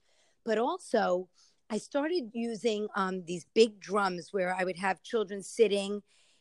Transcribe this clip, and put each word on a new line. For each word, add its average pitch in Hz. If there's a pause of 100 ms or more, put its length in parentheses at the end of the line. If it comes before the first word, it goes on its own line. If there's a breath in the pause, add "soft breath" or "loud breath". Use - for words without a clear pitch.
(460)
But 220
also, 202 (400 soft breath)
I 220
started 285
using, 226
um, 185
these 170 (100)
big 220
drums 180
where 185
I 185
would 180
have 190
children 202
sitting 202 (380 soft breath)